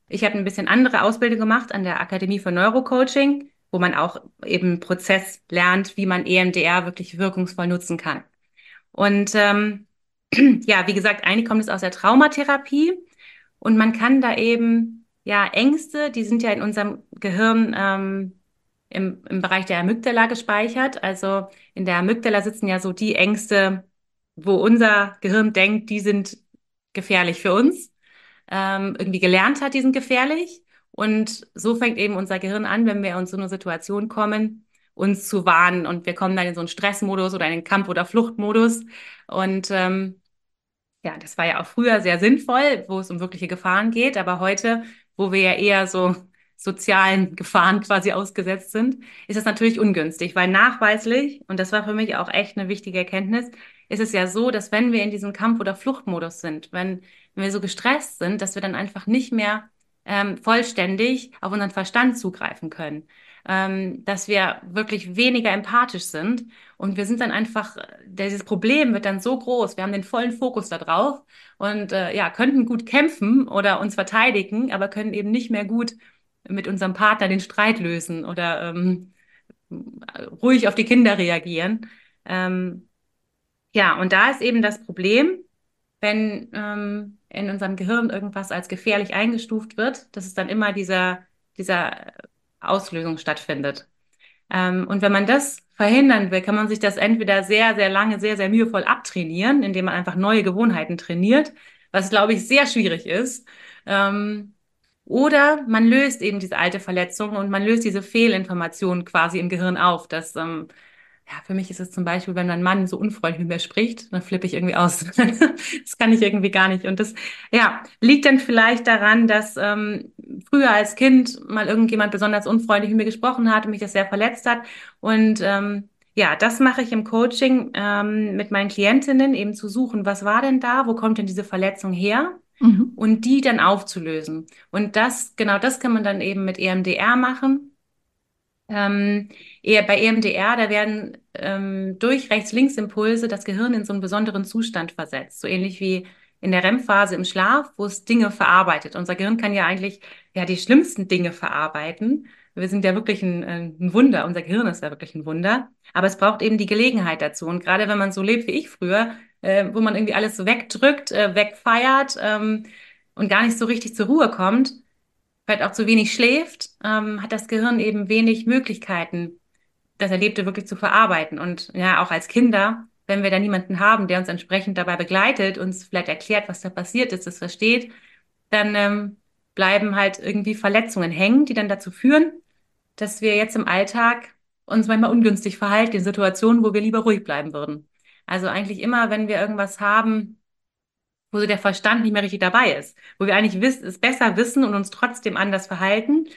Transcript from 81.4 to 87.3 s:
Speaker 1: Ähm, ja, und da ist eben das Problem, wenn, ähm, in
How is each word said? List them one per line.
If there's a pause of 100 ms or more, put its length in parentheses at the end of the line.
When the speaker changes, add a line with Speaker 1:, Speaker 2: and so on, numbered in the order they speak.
Speaker 1:
Ähm, (840)
ja,
und
da
ist
eben
das
Problem, (640)
wenn,
ähm, (120)
in